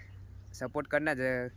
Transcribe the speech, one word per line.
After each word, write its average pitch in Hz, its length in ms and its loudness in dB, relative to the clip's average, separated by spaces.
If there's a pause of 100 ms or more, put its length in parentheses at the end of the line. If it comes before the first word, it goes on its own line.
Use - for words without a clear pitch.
(520)
સપોર્ટ 139 360 -2
કરના 147 260 4
જ. 127 420 2